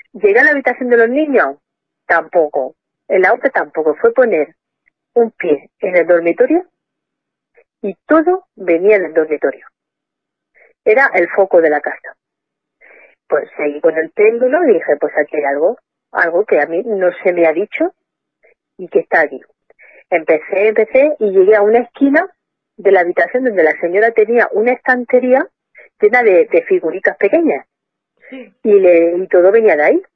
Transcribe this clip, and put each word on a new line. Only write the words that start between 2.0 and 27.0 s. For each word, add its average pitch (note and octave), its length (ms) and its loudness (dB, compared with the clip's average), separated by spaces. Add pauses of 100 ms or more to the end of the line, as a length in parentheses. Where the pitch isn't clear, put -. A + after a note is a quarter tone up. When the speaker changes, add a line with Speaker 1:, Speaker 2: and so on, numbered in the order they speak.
Speaker 1:
tampoco. D#3+ 680 -2 (320)
En F#3+ 140 0
la F#3 120 2
otra A#3+ 160 -2
tampoco. D#3 460 -4
Fue A#3 180 0
poner G#3 420 0 (580)
un A#3 180 0
pie D#3 380 -4 (100)
en F#3 160 -4
el E3+ 100 2
dormitorio F3 600 0 (1160)
y G3 140 -8 (100)
todo E4 400 0 (100)
venía F#3+ 440 0
del D#3+ 140 -8
dormitorio. D#3 520 -4 (1160)
Era C4 300 2
el - 160 -2
foco F#3+ 320 2
de D#3+ 80 2
la D3 100 -2
casa. - 360 -14 (1120)
Pues - 280 -4
seguí D3 240 -8
con D#3+ 180 0
el D#3+ 140 -6
péndulo A#3+ 560 0
y A#3 60 4
dije, D#3 260 -2
"Pues D3+ 180 -4
aquí D3 200 -4
hay D3 80 -4
algo, D3 320 -2 (340)
algo F3 340 -2
que F3 140 0
a C#3+ 60 0
mí E3+ 200 -6
no F#3+ 240 -2 (140)
se F#3 100 0
me E3+ 140 2
ha D#3+ 60 0
dicho G#3 400 -6 (840)
y F#3 100 -16
que - 120 0
está - 220 -2
aquí". C#3+ 200 -6 (680)
Empecé, E3 600 -2
empecé B3+ 500 0
y G#3 120 -2
llegué F#3+ 240 4
a G#3 60 2
una A3 180 2
esquina C#4 480 -2 (500)
de G3 140 0
la F#3+ 100 4
habitación F3 440 -4
donde G3 180 0
la D#3 160 2
señora G3+ 320 0
tenía A3+ 400 0
una A3+ 220 -2
estantería B3+ 760 0 (520)
llena A#3 240 2
de, F3+ 280 4
de E3 120 0
figuritas F3+ 540 -4